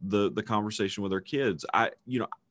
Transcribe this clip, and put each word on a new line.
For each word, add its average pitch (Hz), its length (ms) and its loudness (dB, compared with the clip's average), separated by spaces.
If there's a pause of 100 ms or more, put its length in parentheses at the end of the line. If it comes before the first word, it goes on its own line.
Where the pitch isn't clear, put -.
the, 98 320 2
the 101 100 -2
conversation 104 640 -2
with 98 80 0
our 95 80 0
kids. 117 520 -2
I, 107 180 4 (140)
you 123 140 -4
know, 110 80 -2 (240)